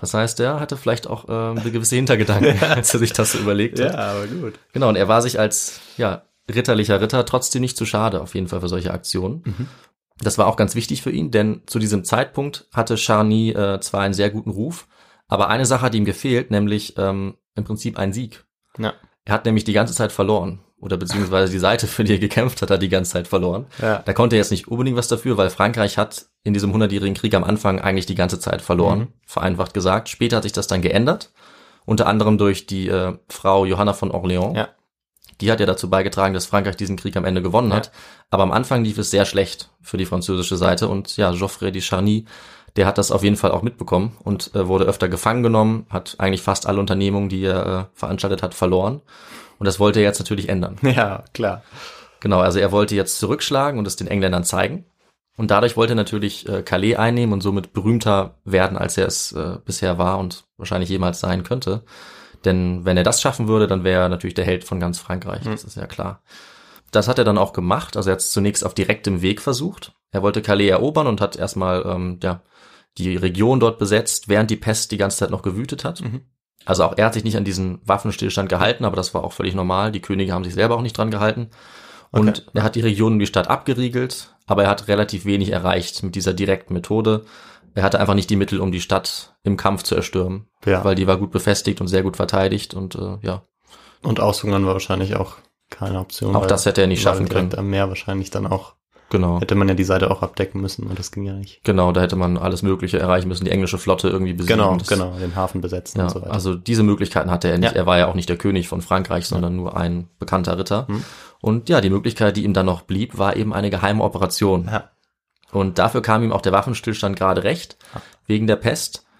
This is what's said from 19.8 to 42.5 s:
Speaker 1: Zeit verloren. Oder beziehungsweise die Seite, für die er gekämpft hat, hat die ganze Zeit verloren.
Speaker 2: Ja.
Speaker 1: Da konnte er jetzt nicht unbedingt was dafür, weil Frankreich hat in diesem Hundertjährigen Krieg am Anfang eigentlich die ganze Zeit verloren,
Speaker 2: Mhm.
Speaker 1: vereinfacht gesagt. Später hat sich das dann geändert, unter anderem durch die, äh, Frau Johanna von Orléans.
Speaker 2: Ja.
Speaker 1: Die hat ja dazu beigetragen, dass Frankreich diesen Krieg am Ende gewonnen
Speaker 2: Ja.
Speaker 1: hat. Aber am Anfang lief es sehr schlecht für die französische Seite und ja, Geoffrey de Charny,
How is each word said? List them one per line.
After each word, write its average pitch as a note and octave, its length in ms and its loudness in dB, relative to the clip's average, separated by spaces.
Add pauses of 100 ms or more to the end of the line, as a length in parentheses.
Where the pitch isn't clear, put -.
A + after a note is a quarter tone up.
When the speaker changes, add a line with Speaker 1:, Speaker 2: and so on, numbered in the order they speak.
Speaker 1:
Zeit A2+ 180 0
verloren. G2 480 0 (200)
Oder F#2 160 -4
beziehungsweise F#2 560 0
die F#2+ 80 -2
Seite, G#2 260 2
für - 160 -2
die G#2+ 120 4
er F#2 40 4
gekämpft A2+ 420 0
hat, F#2+ 120 -2
hat F#2+ 100 2
die G2 60 0
ganze F2+ 240 0
Zeit F2 160 -4
verloren. F#2 380 -2 (140)
Speaker 2:
Ja. A2 240 0
Speaker 1:
Da F#2+ 100 -2
konnte A#2+ 200 4
er A2 60 6
jetzt G2+ 100 0
nicht F#2+ 160 -4
unbedingt B2 300 -2
was A#2+ 100 -2
dafür, A#2+ 300 0
weil F#2+ 120 4
Frankreich G#2 480 0
hat - 300 -4 (160)
in G#2 120 0
diesem G2+ 180 2
Hundertjährigen G2 420 0
Krieg G#2 220 0
am F2+ 80 2
Anfang G2 360 0
eigentlich F#2+ 260 0
die F2+ 100 -4
ganze F2+ 240 0
Zeit - 220 -4
verloren, F2 360 2
Speaker 2:
Mhm. A#2 100 -2 (160)
Speaker 1:
vereinfacht F#2 500 -2
gesagt. F#2+ 340 0
Später A#2 300 0
hat - 40 0
sich G2+ 100 -4
das - 140 -4
dann F#2 160 0
geändert, A2+ 480 2 (540)
unter G#2+ 240 2
anderem G#2+ 280 4
durch G2+ 300 2
die, F#2+ 220 -4
äh, F#2 280 0 (120)
Frau G2 360 2
Johanna F#2+ 280 2
von G2 180 -4
Orléans. F2+ 460 -2
Speaker 2:
Ja. A2 120 -2 (720)
Speaker 1:
Die G2+ 120 2
hat A2 80 2
ja G2+ 60 2
dazu F#2 220 -2
beigetragen, F#2+ 460 2
dass F2+ 120 -4
Frankreich G2 300 0
diesen G2 200 -4
Krieg G2 200 -8
am F#2 80 0
Ende F#2 180 0
gewonnen G#2 280 2
Speaker 2:
Ja. G2 60 2
Speaker 1:
hat. - 160 -4 (380)
Aber G2 120 2
am F#2+ 100 2
Anfang B2 320 0
lief G#2+ 140 -2
es G#2 120 -4
sehr G2 140 4
schlecht - 460 -2 (120)
für - 160 -8
die F#2 80 -2
französische F2+ 500 -2
Seite F2+ 320 2
und G2 280 -6
ja, G2 140 2
Geoffrey F#2+ 400 -4
de F#2 100 -6
Charny, G2+ 460 0 (480)